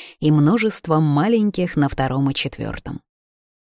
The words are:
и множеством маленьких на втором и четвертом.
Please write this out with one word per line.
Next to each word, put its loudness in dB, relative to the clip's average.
и 2
множеством 2
маленьких 0
на 2
втором -2
и -8
четвертом. -10